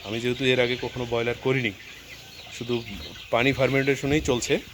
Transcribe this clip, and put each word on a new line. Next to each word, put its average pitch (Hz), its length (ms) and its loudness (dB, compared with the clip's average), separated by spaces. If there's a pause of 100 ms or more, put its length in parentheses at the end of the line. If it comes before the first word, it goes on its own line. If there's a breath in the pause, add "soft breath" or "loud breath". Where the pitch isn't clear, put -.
আমি 110 160 -4
যেহেতু 123 240 0
এর 127 160 6
আগে 123 220 2
কখনো 123 220 -4
ব্রয়লার 117 380 0
করিনি, 131 280 2 (880)
শুধু 117 260 -2 (460)
পানি 123 220 4
ফার্মেন্টেশনেই 135 680 2
চলছে 135 380 2 (160)